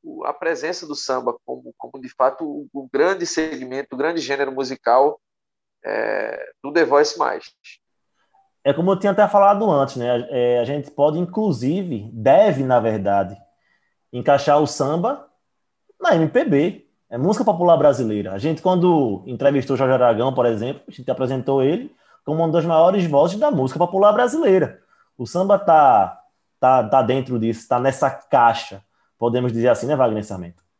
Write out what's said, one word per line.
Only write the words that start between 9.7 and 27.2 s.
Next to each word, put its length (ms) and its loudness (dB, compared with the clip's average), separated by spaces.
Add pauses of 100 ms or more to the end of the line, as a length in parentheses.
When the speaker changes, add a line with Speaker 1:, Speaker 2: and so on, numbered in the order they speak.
Speaker 2:
antes, 260 0
né? 340 -2
É, 280 0
a 60 0
gente 260 -8
pode, 280 0
inclusive, 920 -4
deve, 520 4
na 160 2
verdade, 560 -2 (760)
encaixar 480 2
o 60 2
samba 640 -4 (680)
na 140 0
M 140 2
P 160 0
B. 360 0 (300)
É 80 -10
música 260 0
popular 320 4
brasileira. 560 0
A 60 -8
gente, 240 -4
quando 640 2
entrevistou 500 0
Jorge 160 2
Aragão, 420 2
por 120 0
exemplo, 420 -4
a 20 -20
gente 200 -14
apresentou 520 -2
ele 320 -2 (300)
como 180 -2
uma 80 0
das 140 0
maiores 420 4
vozes 320 2
da 120 2
música 280 -2
popular 340 2
brasileira. 680 0 (340)
O 100 -10
samba 320 0
tá, 600 4 (380)
tá, 300 2
tá 140 4
dentro 360 -2